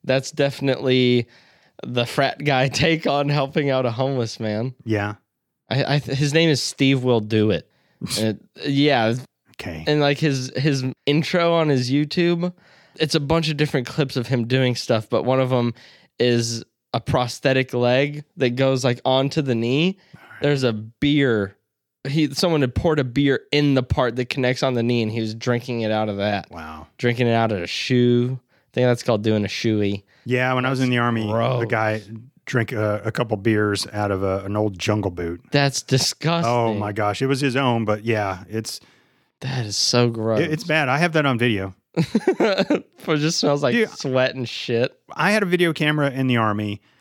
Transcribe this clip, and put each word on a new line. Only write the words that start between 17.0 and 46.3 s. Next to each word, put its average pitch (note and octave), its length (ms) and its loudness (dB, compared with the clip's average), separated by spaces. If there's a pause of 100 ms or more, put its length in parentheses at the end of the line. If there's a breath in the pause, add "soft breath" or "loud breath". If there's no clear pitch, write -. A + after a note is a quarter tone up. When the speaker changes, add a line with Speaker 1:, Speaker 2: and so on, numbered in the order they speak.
Speaker 1:
leg C3+ 500 0 (140)
that B2 200 0
goes, C3+ 260 2
like, A#2+ 220 0
onto C3+ 360 2
the C3 140 0
knee. C#3 420 0 (200 loud breath)
Speaker 2:
All - 120 -20
right. - 120 -12
Speaker 1:
There's C#3+ 220 0
a A#2 100 2
beer. A2+ 840 0 (520)
He, C#3+ 260 0
someone D#3+ 280 2
had B2 140 0
poured D#3 240 2
a C3+ 60 0
beer C3+ 360 2 (100)
in C#3+ 240 4
the B2+ 80 4
part B2 340 0
that B2 120 -4
connects B2+ 340 0
on C3 100 0
the A#2 100 0
knee, A#2+ 200 2
and A2 80 -2
he A#2 100 -4
was A2 140 -4
drinking A#2+ 460 -2
it A2 100 -2
out G#2+ 180 0
of G2 80 -4
that. G2+ 340 -2
Speaker 2:
Wow. D#2+ 360 -14 (100)
Speaker 1:
Drinking A#2+ 300 0
it A#2 60 2
out A2+ 200 2
of F2+ 80 -4
a F2 60 -6
shoe. B2 720 2
I - 320 -20
think B2 140 2
that's A#2+ 160 0
called G#2+ 200 0
doing G#2+ 220 0
a - 20 -6
shoey. G#2 560 -2 (220 soft breath)
Speaker 2:
Yeah, B2+ 280 0
when B2+ 120 0
I C3 40 0
was C3 120 -2
in B2+ 80 2
the B2 80 2
Speaker 1:
That's A#2+ 80 2
Speaker 2:
Army, A2+ 260 0
Speaker 1:
gross. A#2 320 0
Speaker 2:
a - 40 -2
guy A2 340 -2 (440)
drank A#2 280 -2
a, G#2+ 320 -2
a G#2+ 60 -2
couple A2 260 -4
beers G#2 560 0
out G#2 180 -2
of F#2+ 120 -2
a, F#2+ 160 -2
an G2+ 180 -6
old G#2 200 -2
Jungle G2+ 340 -2
Boot. F2 300 -8 (100)
Speaker 1:
That's C#3 320 0
disgusting. C#3+ 680 0
Speaker 2:
Oh A#2 220 2
my G#2 180 -4
gosh. G#2 300 -2
It C3+ 60 0
was C3+ 120 0
his C3+ 160 0
own, A#2+ 300 2
but G#2 180 -2
yeah, G2+ 460 -2
it's G#2+ 300 -8 (600 soft breath)
Speaker 1:
That C3 240 -6
is G#2 120 -6
so A#2+ 320 2
gross. A2 320 0
Speaker 2:
it, D#3+ 100 0
it's D#3 140 -4
bad. D#3 240 0
I C3+ 80 2
have E3 160 2
that D3+ 120 4
on B2+ 120 2
video. G2+ 360 0 (220)
Speaker 1:
<laughs> E3 100 2 (340)
It G3 760 0
just D3+ 220 0
smells C#3+ 240 2
like B2+ 100 2
Speaker 2:
Dude, A#3 160 2
Speaker 1:
sweat C3 460 0
and B2+ 120 -6
shit. - 500 -2 (180)
Speaker 2:
I F3 160 2
had G#3+ 120 2
a - 20 0
video F3 280 2
camera D3+ 380 0
in C3 160 -2
the B2 100 2